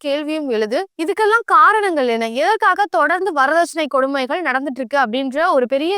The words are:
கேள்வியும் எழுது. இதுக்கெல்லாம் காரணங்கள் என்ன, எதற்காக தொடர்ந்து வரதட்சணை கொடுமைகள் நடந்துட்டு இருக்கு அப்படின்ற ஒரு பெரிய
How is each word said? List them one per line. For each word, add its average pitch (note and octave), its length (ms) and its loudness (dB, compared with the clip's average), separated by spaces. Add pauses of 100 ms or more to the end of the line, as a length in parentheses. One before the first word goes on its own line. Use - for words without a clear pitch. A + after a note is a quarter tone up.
கேள்வியும் D4 440 -4
எழுது. A3 300 -2 (240)
இதுக்கெல்லாம் G#4 440 0
காரணங்கள் E4+ 680 2
என்ன, A3+ 140 -2
எதற்காக F#4 600 0
தொடர்ந்து F4+ 440 0
வரதட்சணை D#4 520 2
கொடுமைகள் C4+ 560 -2
நடந்துட்டு C4+ 400 -2
இருக்கு C4 160 -2
அப்படின்ற C4+ 540 0
ஒரு B3+ 140 2
பெரிய D4 320 -2